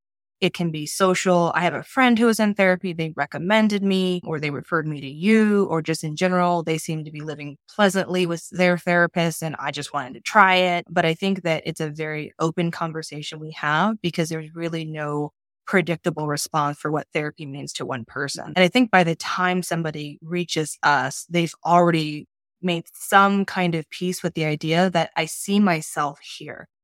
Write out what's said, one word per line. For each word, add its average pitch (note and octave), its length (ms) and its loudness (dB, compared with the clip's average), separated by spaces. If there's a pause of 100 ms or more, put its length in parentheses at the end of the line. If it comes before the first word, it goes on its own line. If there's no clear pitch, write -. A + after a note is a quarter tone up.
(400)
It F3+ 120 2
can E3+ 180 -2
be D#3 160 -6
social. F3+ 680 2
I D#3+ 80 0
have E3+ 120 2
a - 80 -6
friend B3 360 4
who A#3 80 4
was A3+ 120 4
in G#3 160 2
therapy. F#3 380 2
They D#3+ 240 -4
recommended G3+ 680 0
me F#3 400 2
or D#3 160 -4
they D3 120 -4
referred D#3 360 -4
me D3 140 -6
to C#3 80 -10
you, G3+ 600 4
or D#3+ 100 0
just D#3 240 -4
in D3+ 100 -6
general, F3 480 2
they D#3+ 140 -2
seem D#3 280 -6
to D#3 60 -14
be D3+ 120 -12
living D3 340 -12 (180)
pleasantly F#3 520 2
with E3+ 240 -4
their F3+ 260 2
therapist E3+ 680 0
and D#3 160 -6
I C#3+ 120 -6
just C#3+ 240 -8
wanted C3 200 -6
to A#2+ 60 -18
try F#3+ 360 6
it. F3+ 340 2
But E3+ 160 2
I E3 80 2
think F#3+ 280 -2
that D#3+ 220 -2
it's D#3+ 160 -6
a D#3 100 -2
very D3+ 480 -8
open E3+ 320 0
conversation D#3 720 -8
we D#3 120 -12
have E3 500 0
because E3 260 -2
there's D#3+ 260 -8
really E3 300 -6
no D3 480 -4 (340)
predictable D#3+ 600 0
response D3 500 -2
for D#3 120 -6
what D3+ 240 -4
therapy D3+ 320 -6
means C#3 260 -12
to - 140 -8
one B2 180 -6
person. - 500 -8
And F3+ 40 0
I F#3 100 6
think B3 220 2
by F#3 140 6
the E3 120 0
time F3+ 460 -2
somebody D#3 600 -6
reaches E3 600 -4
us, C#3 480 0
they've E3+ 240 0 (100)
already E3 640 2 (340)
made F3 300 -2
some G3 540 4
kind F3 280 0
of D#3+ 160 -6
peace F3+ 320 -4
with E3+ 120 -4
the D#3+ 100 -2
idea D#3+ 460 2
that E3+ 260 0
I D#3+ 80 0
see G3 360 -2
myself D#3 600 0
here. - 480 -16 (160)